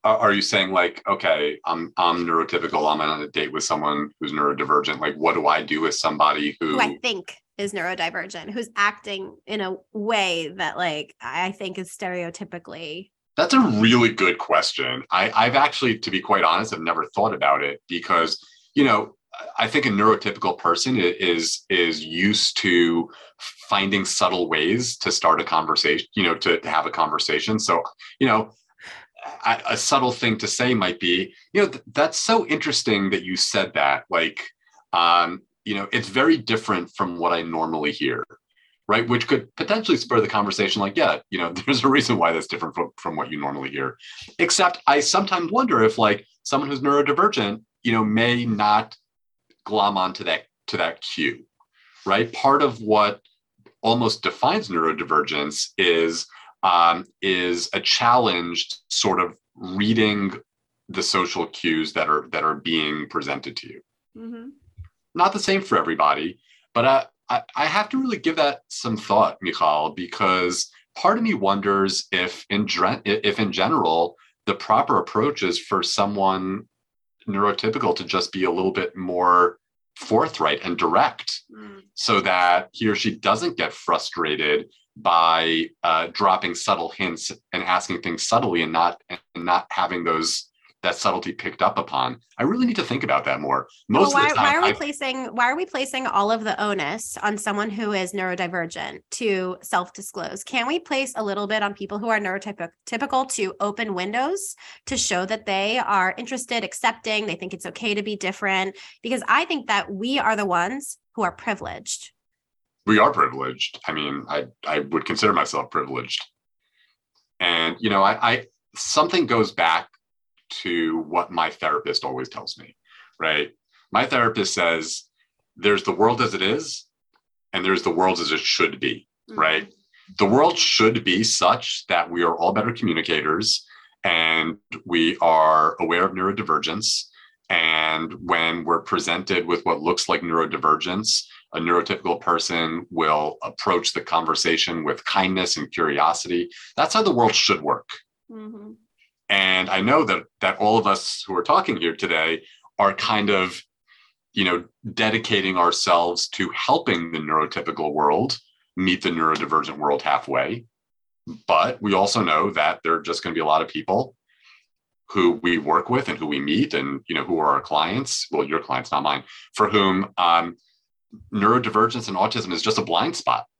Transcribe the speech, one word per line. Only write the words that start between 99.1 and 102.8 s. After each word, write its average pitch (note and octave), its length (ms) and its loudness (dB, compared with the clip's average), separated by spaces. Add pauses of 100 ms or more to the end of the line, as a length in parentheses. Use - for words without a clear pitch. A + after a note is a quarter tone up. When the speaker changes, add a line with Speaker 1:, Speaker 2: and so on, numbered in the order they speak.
Speaker 2:
to F#3 500 -2
self-disclose? - 800 -6
Can B3 220 -4
we D#4+ 120 -2
place C4+ 380 -4
a A3 80 -6
little G3+ 220 -4
bit G#3+ 160 -2
on G3+ 120 -4
people G3+ 240 -8
who A3+ 100 -6
are G#3+ 120 2
neurotypical A3+ 1120 -4